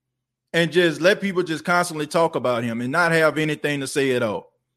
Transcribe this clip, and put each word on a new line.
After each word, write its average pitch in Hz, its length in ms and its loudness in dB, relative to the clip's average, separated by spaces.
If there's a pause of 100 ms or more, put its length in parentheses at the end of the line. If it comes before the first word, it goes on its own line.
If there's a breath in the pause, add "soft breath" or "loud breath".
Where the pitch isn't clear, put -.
(540)
and 165 180 0
just 165 300 2
let 202 180 4
people 190 240 -2
just 156 220 -6
constantly 170 420 0
talk 165 280 0
about 120 280 0
him 117 160 -4
and 123 120 -6
not 170 200 2
have 156 260 2
anything 147 440 -2
to 135 60 -6
say 135 240 0
at 123 120 2
all. 101 300 -6 (220)